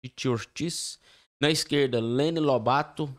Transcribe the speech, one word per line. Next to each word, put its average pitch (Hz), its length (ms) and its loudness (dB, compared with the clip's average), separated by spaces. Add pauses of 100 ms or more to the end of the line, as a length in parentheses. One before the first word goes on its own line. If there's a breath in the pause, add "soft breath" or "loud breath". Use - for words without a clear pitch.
Tite - 240 -4
Ortiz. - 720 -4 (400 soft breath)
Na 143 100 4
esquerda, 143 500 2
Lene 135 380 0
Lobato. 139 800 0